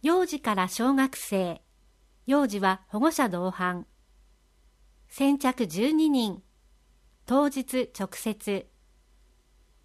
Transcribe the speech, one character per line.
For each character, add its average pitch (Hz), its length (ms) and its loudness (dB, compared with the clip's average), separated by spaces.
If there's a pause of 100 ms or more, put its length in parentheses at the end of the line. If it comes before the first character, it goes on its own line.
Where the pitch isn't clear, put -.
幼 349 220 4
児 302 140 -6
か 226 140 -2
ら 185 140 0
小 240 260 0
学 269 220 2
生。 185 460 -4 (680)
幼 277 180 4
児 202 140 -4
は 190 280 2
保 208 120 -6
護 302 120 4
者 262 180 0
同 180 200 -2
伴。 180 380 -4 (1200)
先 277 300 2
着 254 280 0
十 196 240 0
二 311 180 4
人。 226 340 0 (840)
当 277 240 2
日 254 480 -4
直 190 160 -6
接。 208 560 -6 (1160)